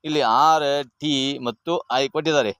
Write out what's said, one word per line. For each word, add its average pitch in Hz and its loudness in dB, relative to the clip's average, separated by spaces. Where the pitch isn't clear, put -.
ಇಲ್ಲಿ 151 -2
R, 151 0
T 147 -10
ಮತ್ತು 120 -6
I 139 -2
ಕೊಟ್ಟಿದ್ದಾರೆ. 147 0